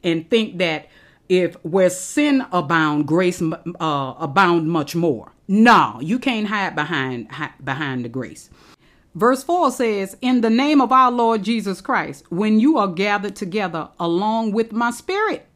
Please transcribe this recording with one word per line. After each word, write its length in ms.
and 260
think 300
that 280
if 360
where 260
sin 640
abound, 560
grace, 340
m-, 140
uh, 400
abound 480
much 280
more. 360
No, 520
you 200
can't 260
hide 300
behind, 560
hi-, 220
behind 420
the 40
grace. 420
Verse 280
four 280
says, 500
"In 200
the 100
name 280
of 120
our 200
Lord 300
Jesus 400
Christ, 480
when 300
you 180
are 100
gathered 480
together 540
along 520
with 200
my 200
spirit 640